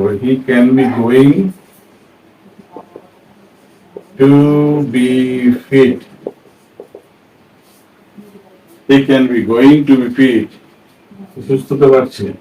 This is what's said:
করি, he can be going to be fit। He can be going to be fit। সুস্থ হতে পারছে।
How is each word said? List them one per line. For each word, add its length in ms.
করি, 220
he 80
can 160
be 60
going 340
to 100
be 140
fit। 300
He 80
can 140
be 60
going 360
to 120
be 80
fit। 300
সুস্থ 260
হতে 220
পারছে। 320